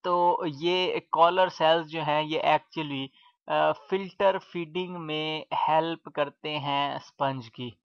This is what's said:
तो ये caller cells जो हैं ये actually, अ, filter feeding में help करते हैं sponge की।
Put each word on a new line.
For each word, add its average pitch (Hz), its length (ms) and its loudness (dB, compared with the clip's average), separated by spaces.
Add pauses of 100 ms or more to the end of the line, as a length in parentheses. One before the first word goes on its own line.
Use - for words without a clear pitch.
तो 175 420 2
ये 170 680 -2
caller 175 380 4
cells 160 380 2
जो 156 140 -8
हैं 151 220 0
ये 156 220 -2
actually, 147 600 0 (420)
अ, 151 220 2
filter 190 680 -2
feeding 180 600 -8
में 156 560 -6
help 160 560 0
करते 147 400 -6
हैं 143 500 -4
sponge 135 480 -6
की। 120 380 -12